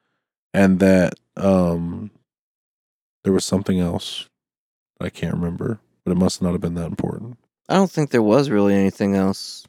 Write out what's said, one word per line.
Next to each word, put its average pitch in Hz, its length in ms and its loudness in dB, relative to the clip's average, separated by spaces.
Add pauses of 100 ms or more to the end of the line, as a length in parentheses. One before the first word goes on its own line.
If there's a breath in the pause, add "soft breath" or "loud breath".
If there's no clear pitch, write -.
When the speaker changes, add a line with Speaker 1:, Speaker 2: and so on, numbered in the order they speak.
(540)
Speaker 1:
And 95 260 4
that, 95 360 4 (200)
um, 90 760 -2 (1120)
there 98 80 4
was 90 100 2
something 95 360 -2
else 90 500 -6 (720)
I 90 80 -6
can't 85 260 -6
remember, 87 460 -6 (240)
but 92 60 -2
it 90 60 0
must 92 240 0
not 90 120 0
have 87 80 -6
been 85 140 -4
that 85 100 -6
important. - 520 -8 (300)
Speaker 2:
I - 60 -2
don't 185 180 2
think 151 200 -2
there 120 120 4
was 131 260 4
really 101 240 2
anything 98 440 0
else. - 520 -4